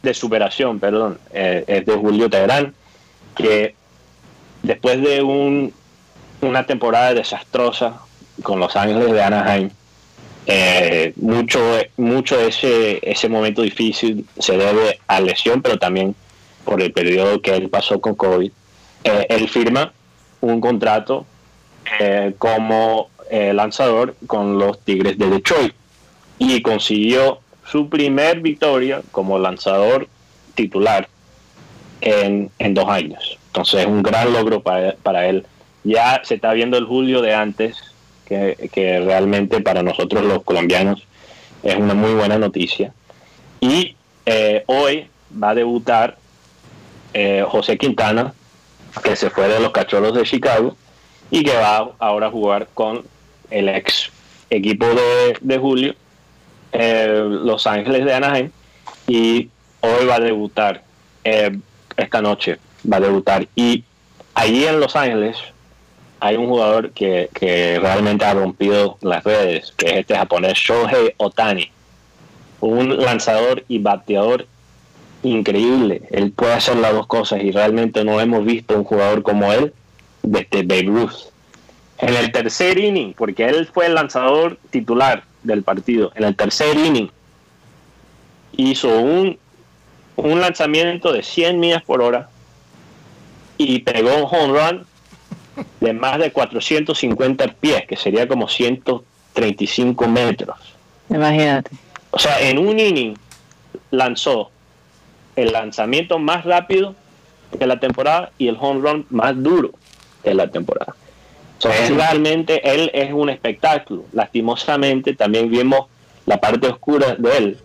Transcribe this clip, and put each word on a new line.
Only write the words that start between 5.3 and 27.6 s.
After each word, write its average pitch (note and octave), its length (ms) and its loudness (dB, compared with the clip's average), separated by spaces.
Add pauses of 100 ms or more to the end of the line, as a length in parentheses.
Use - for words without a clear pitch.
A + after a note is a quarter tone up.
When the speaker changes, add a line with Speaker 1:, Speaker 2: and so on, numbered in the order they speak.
Speaker 1:
una B2+ 240 0
temporada A#2+ 480 0
desastrosa A#2 880 -4 (420)
con G2 180 -4
Los F2 160 -2
Ángeles G#2+ 360 0
de G#2+ 100 2
Anaheim, G2 480 0 (760)
eh, F2+ 720 2
mucho, A#2 420 0 (380)
mucho B2+ 400 0
de A#2 120 4
ese, A2+ 520 0 (100)
ese A2 200 -2
momento G#2+ 320 0
difícil A2 640 -2 (120)
se F#2+ 200 0
debe G#2 480 2
a F#2+ 160 0
lesión, A2+ 400 0
pero A#2 160 0
también F#2+ 360 -2 (520)
por G2 160 0
el E2+ 100 0
periodo F#2+ 480 2
que G2 140 0
él F#2 160 -2
pasó - 280 -2
con G#2+ 160 -2
covid. F#2 380 0 (520)
Eh, G#2 260 0
él A2+ 180 0
firma B2+ 460 0 (480)
un A#2 180 0
contrato, A2 640 0 (760)
eh, G2+ 380 0
como, A2 720 0 (220)
eh, G2+ 240 0
lanzador A2+ 640 0 (100)
con G2+ 320 -2
los G2+ 220 0
Tigres F#2+ 360 0
de G2+ 140 2
Detroit B2 420 0 (680)
y B2+ 220 0
consiguió A#2 800 0 (260)